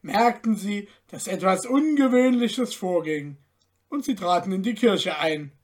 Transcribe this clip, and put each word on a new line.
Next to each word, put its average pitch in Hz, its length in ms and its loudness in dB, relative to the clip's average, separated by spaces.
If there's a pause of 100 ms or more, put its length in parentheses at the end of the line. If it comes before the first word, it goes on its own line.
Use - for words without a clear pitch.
merkten 220 540 0
sie, 202 320 -6 (180)
dass - 220 -12
etwas 185 380 0
Ungewöhnliches 254 1080 2
vorging, 156 640 -4 (520)
und 285 160 -6
sie 254 120 -2
traten 175 340 0
in 185 140 -2
die 233 100 -2
Kirche 180 440 2
ein. 151 340 -2 (120)